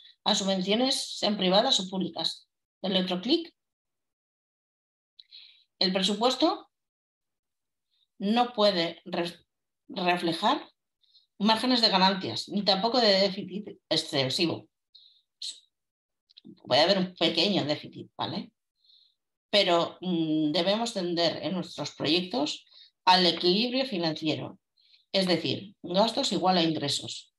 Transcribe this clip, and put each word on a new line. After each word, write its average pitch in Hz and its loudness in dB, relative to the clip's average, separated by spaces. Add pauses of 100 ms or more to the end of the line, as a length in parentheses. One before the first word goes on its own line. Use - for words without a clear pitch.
(240)
a 208 2
subvenciones, 202 0
sean 208 -2
privadas 190 4
o 185 -6
públicas. - -6 (340)
Dale 185 0
otro 185 -4
clic. 330 -2 (2250)
El 190 0
presupuesto 220 0 (1500)
no 240 0
puede 190 2
res-, 175 -6 (420)
reflejar 180 0 (680)
márgenes 226 2
de 226 4
ganancias, 185 0
ni 202 -2
tampoco 202 2
de 202 4
déficit 196 -4
excesivo. 151 -2 (2000)
Puede 135 4
haber 190 4
un 185 -2
pequeño 170 0
déficit, 139 -8
¿vale? 165 -8 (1000)
Pero, 180 2
mm, 156 0
debemos 208 0
tender 170 -2
en 175 -4
nuestros 165 -8
proyectos 185 -2 (380)
al 185 6
equilibrio 220 2
financiero, 156 -4 (540)
es 190 2
decir, - -2
gastos 214 0
igual 180 2
a 165 2
ingresos. 151 -4